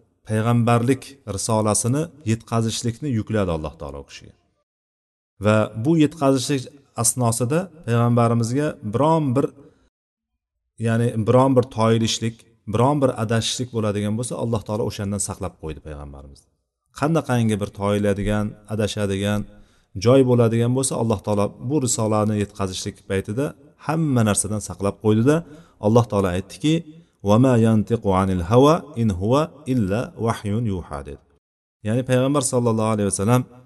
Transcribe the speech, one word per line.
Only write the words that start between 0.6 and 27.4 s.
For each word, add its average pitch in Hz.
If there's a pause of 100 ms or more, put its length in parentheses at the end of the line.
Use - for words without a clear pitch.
risolasini 107 (180)
yetkazishlikni 113
yukladi 107
Alloh 78
taolo 71
u 69
kishiga. - (1040)
Va 107 (160)
bu 117
yetkazishlik 135 (300)
asnosida 123 (200)
payg'ambarimizga 120 (140)
biron 151
bir, 143 (1300)
ya'ni 113
biron 123
bir 123
toyilishlik, 113 (260)
biron 117
bir 131
adashishlik 113
bo'ladigan 104
bo'lsa, 123
Alloh 117
taolo 110
o'shandan 101
saqlab 95
qo'ydi 78
payg'ambarimizni. 71 (480)
Qanaqangi 127
bir 101
toyiladigan, 104 (180)
adashadigan 104 (540)
joy 120
bo'ladigan 120
bo'lsa, 135
Alloh 113
taolo 104 (100)
bu 131
risolani 107
yetkazishlik 98
paytida 104 (280)
hamma 147
narsadan 104
saqlab 98
qo'ydida 113 (400)
Alloh 113
taolo 101
aytdiki: 95 (440)
"Va 101
ma 131